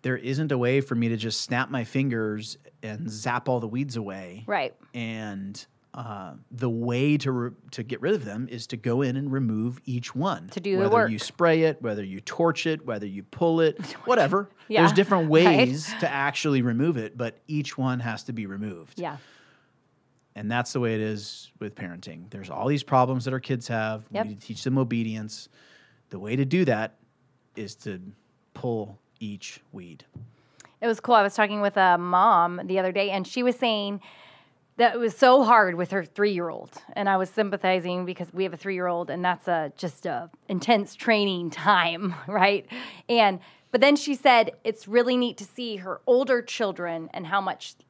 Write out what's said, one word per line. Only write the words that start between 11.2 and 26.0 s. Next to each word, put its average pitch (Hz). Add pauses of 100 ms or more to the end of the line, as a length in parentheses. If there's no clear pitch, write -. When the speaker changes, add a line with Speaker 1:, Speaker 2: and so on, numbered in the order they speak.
Speaker 1:
spray 165
it, 156
whether 107
you 95
torch -
it, 156
whether 107
you 98
pull 165
it, 156
Speaker 2:
<laughs> -
Speaker 1:
whatever. 202 (200)
Speaker 2:
Yeah. 214
Speaker 1:
There's 190
different 190
Speaker 2:
Right. - (380)
Speaker 1:
ways 147
to 156
actually 139
remove 131
it, 110
but 117 (100)
each 151
one 127
has 117
to 120
be 110
removed. 98
Speaker 2:
Yeah. 151 (1200)
Speaker 1:
And 104
that's 120
the 131
way 113
it 107
is 107
with 104
parenting. 87
There's 95
all 107
these 143
problems 127
that 131
our 131
kids 123
have. 110
Speaker 2:
Yep. 214
Speaker 1:
We -
need 101
to -
teach -
them 131
obedience. 110 (600)